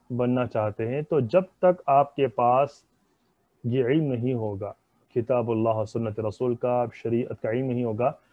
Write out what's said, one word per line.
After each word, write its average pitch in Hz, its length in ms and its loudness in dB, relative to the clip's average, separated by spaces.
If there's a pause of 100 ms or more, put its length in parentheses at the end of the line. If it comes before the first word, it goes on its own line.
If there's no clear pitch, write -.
(120)
बनना 123 340 0
चाहते 107 380 -2
हैं, 135 200 -4
तो 156 160 2
जब 170 240 2 (180)
तक 180 260 4
आपके 139 380 4
पास 123 580 2 (800)
ये 123 160 0 (120)
इल्म 151 200 2
नहीं 123 220 -2
होगा, 104 400 -6 (400)
किताबुल्लाह, 113 680 0
सुन्नत 113 360 -6
रसूल 117 340 -2
का, 123 320 0
शरीयत 117 560 -4
का 113 80 -2
इल्म 131 200 -2
नहीं 123 140 -2
होगा, 117 260 -2 (220)